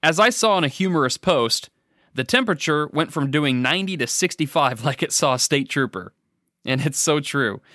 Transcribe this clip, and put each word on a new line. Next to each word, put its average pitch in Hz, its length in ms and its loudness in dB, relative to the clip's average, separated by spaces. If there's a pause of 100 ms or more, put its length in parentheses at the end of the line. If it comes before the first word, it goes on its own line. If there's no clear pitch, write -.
As 160 160 2
I 214 100 6
saw 220 300 2
in 165 60 2
a 143 40 0
humorous 160 480 0
post, 127 540 0 (440)
the - 100 -4
temperature 160 640 0
went 156 240 -2
from 139 180 0
doing 135 320 2
ninety 185 360 0
to 120 100 -2
sixty-five 139 760 -2
<laughs> - 0 -
like 139 200 -2
it - 80 -6
saw 135 220 2
a 127 40 -4
state 139 300 0
trooper. 117 440 -4 (520)
And 131 200 -2
it's 143 140 -2
so 151 220 2
true. 131 420 -4 (120)